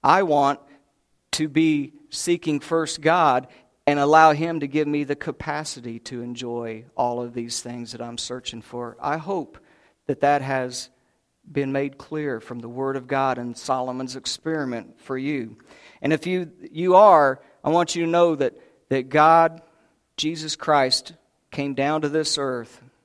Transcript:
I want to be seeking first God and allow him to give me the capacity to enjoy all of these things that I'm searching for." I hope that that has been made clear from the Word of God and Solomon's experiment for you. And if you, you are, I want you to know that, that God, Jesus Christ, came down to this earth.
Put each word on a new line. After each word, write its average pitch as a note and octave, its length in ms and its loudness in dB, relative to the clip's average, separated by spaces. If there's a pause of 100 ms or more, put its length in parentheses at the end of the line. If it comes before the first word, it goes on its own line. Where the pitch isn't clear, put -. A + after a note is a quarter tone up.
I E3 220 4
want C#3+ 380 2 (720)
to D#3 160 -4
be D3 460 0 (160)
seeking D#3+ 500 -2
first D#3+ 400 -4
God D3+ 480 2 (360)
and C#3+ 140 2
allow D#3 340 8
him D#3+ 280 -2
to C#3+ 80 -6
give D3 180 0
me D3 160 -2
the C#3 140 -4
capacity C#3+ 840 -10
to A#2+ 220 -12
enjoy A#2 640 -8 (120)
all A#2+ 240 -2
of A#2+ 140 -10
these A#2+ 280 -8
things A#2+ 280 -12
that A#2 100 -14
I'm A#2 160 -12
searching A#2 460 -10
for." A#2+ 380 -10
I D3 160 -4
hope E3 420 -8 (480)
that C#3 140 -4
that C#3+ 220 4
has C3 460 -6 (640)
been C#3 220 -4
made C#3 260 -4
clear D3 400 -8
from A#2+ 220 -14
the A2+ 80 -14
Word C3+ 280 -6
of B2+ 120 -10
God C3+ 280 0
and A#2+ 200 -10
Solomon's B2+ 580 -6
experiment C3 880 -8
for C3 180 -8
you. C3 380 -6 (440)
And C#3+ 120 0
if D#3 140 -2
you, F3+ 260 -4 (180)
you F3+ 240 0
are, D#3+ 460 8 (240)
I D3 60 0
want E3+ 260 2
you E3+ 80 -2
to E3 60 0
know E3+ 260 4
that, C3+ 200 -2 (340)
that C3 180 -2
God, E3 520 4 (560)
Jesus D#3 380 -6
Christ, C#3+ 600 0 (360)
came C#3+ 240 -6
down D3 280 0
to D3+ 60 -2
this D3+ 300 -2
earth. B2+ 440 -6 (220)